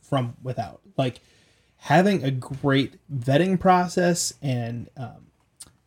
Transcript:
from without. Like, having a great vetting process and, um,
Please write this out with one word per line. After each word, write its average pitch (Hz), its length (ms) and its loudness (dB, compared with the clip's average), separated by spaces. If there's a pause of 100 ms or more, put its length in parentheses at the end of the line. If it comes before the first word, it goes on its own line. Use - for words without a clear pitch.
from 127 420 -4
without. 117 380 -8 (160)
Like, 123 220 -2 (640)
having 180 400 4
a 135 80 -2
great 135 640 -2 (180)
vetting 143 460 2
process 180 840 2
and, 120 560 -4
um, - 300 -14 (600)